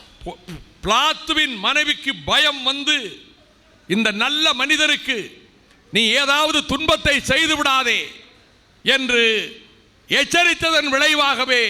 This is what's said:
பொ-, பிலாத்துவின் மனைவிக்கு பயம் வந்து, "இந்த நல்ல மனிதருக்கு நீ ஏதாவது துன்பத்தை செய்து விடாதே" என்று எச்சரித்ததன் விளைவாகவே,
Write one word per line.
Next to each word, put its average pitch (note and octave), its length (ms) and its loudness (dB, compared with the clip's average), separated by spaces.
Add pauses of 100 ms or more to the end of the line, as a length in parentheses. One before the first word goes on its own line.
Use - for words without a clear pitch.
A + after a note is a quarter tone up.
(260)
பொ-, E3+ 140 -14 (440)
பிலாத்துவின் D4 720 0
மனைவிக்கு C#4 580 -2
பயம் B3+ 480 0
வந்து, C#4 340 0 (880)
"இந்த G#3+ 240 0
நல்ல D4 420 0
மனிதருக்கு C#4 640 0 (760)
நீ G3+ 100 2 (220)
ஏதாவது D4+ 420 0
துன்பத்தை D4+ 560 0
செய்து D#4 360 0
விடாதே" C4 420 0 (840)
என்று B3 400 2 (840)
எச்சரித்ததன் D#4+ 840 0
விளைவாகவே, C4+ 760 2